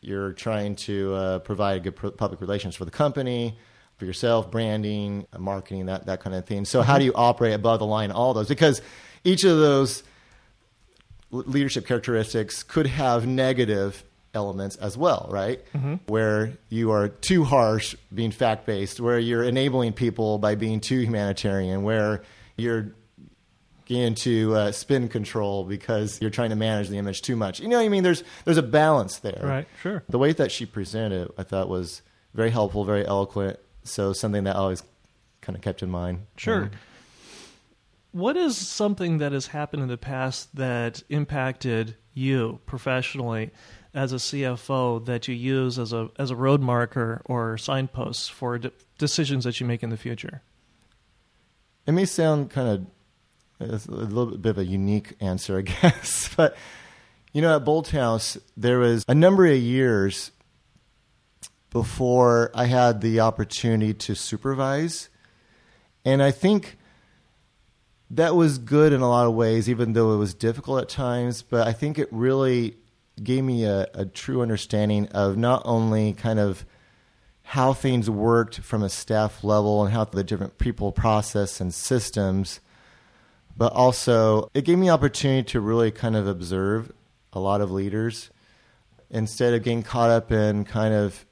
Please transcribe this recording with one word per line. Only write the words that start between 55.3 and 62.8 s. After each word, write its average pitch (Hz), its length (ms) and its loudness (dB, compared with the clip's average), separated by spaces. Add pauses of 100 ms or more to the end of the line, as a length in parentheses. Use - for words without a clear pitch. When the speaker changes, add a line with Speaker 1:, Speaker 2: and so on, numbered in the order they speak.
Speaker 1:
I 95 40 0
<laughs> - 200 -4
guess. - 540 2
But, 160 200 4 (800)
you 147 80 0
know, 160 140 4
at 135 100 0
Bolthouse, 139 720 0 (180)
there 123 240 2
was 117 280 4
a 127 80 4
number 185 320 8
of 143 100 6
years 117 760 2 (1400)
before 120 840 4
I 120 120 0
had 120 360 4